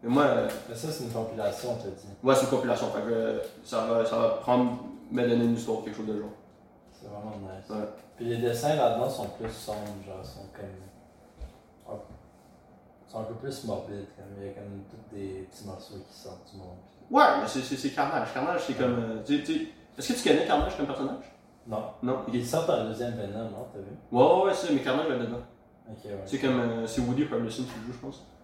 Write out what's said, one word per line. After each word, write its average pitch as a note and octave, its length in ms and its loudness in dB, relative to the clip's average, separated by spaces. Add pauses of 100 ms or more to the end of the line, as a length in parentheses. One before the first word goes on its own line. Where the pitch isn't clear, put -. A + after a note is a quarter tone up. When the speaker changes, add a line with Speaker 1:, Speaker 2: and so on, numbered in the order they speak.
Speaker 1:
Mais A#2 80 -4
moi, C#3 140 6
euh, - 240 4 (200)
Speaker 2:
Mais A#2 60 -10
ça, D#3 160 -6
c'est C3 140 -6
une A2+ 80 -6
compilation, A2 640 -2
t'as - 120 -8
dit. - 200 -12 (140)
Speaker 1:
Ouais, C3 120 6
c'est C3 100 6
une B2 60 0
compilation. A#2+ 400 2
Fait - 120 -4
que, A2+ 80 -2
euh, A2+ 280 2 (260)
ça A#2 220 -2
va, A2+ 180 4
ça A2+ 140 2
va A2+ 100 6 (120)
prendre, B2 380 4 (320)
me B2 180 2
donner A#2 160 6
une A#2 120 4
histoire, A2+ 260 -2
quelque G#2+ 140 -8
chose G#2+ 100 -6
de G#2 140 -2
genre. G#2 100 -8 (640)
Speaker 2:
C'est - 160 -20
vraiment G#2 240 -10 (100)
nice. F#2+ 280 -12
Speaker 1:
Ouais. G#2+ 160 -4 (300)
Speaker 2:
Puis A#2 100 -6
les A#2 120 0
dessins A#2+ 360 2
là-dedans A#2+ 340 4
sont - 200 -4 (120)
plus A2+ 100 -4
sombres, - 280 -8 (260)
genre, F#2+ 200 -12
sont - 280 -14
comme, G#2 140 -14 (1300)
hop, - 100 -12 (1000)
sont A2+ 140 -8
un A2 40 -4
peu A#2 100 -6
plus C3 300 -8
morbides, G2+ 420 -6 (100)
comme, G2 100 -16 (140)
il G2 60 -8
y G2+ 40 -8
a - 40 -12
comme G2+ 360 -12
tous G#2+ 260 -18
des F#2+ 340 -8
petits - 160 -18
morceaux F#2 280 -14 (160)
qui - 80 -20
sortent - 340 -16
du G2 60 -16
monde. F2+ 200 -14 (320)
Speaker 1:
Ouais, - 300 8
mais - 60 -2
c'est, C3 140 -2
c'est, C3 160 -4
c'est C3 140 -2
Carnage. C3 440 0
Carnage, E3 320 0
c'est - 80 -2
Speaker 2:
Ouais. - 60 -4
Speaker 1:
comme, B2 180 4
euh, A2 260 -4
tu C#3+ 140 4
sais, - 60 -2
tu D#3+ 100 0
sais, - 120 0 (300)
est-ce C#3 160 -4
que - 100 0
tu - 60 4
connais D#3 180 8
Carnage - 300 2
comme C#3+ 100 0
personnage ? C#3 380 -4 (420)
Speaker 2:
Non. G#2+ 180 -4 (180)
Speaker 1:
Non, B2+ 120 2 (120)
ok. A2+ 80 -6
Speaker 2:
Ils A#2+ 120 0
sortent E3 240 2
un - 160 2
deuxième A#2+ 280 -4
Venom, G#2 300 -6
non ? G#2 280 -8
T'as G#2 60 -12
vu ? G2 80 -12 (240)
Speaker 1:
Ouais, B2+ 140 8
ouais, F3+ 240 8
ouais, F#3+ 60 4
c'est, E3+ 180 0
mais C3+ 80 4
Carnage C#3 260 2
va C3+ 100 0
dedans. A#2 220 -4 (520)
Speaker 2:
Ok, - 140 -16
ouais. G#2 80 -8 (140)
Speaker 1:
C'est C#3 120 -4
comme, B2+ 220 2
euh, A2+ 260 0
c'est B2+ 160 -2
Woody B2+ 280 2
Harrelson A#2 320 -2
qui B2 80 -6 (100)
le A2+ 60 -10
joue, B2+ 60 -8
je B2+ 140 -12
pense. - 200 -14 (180)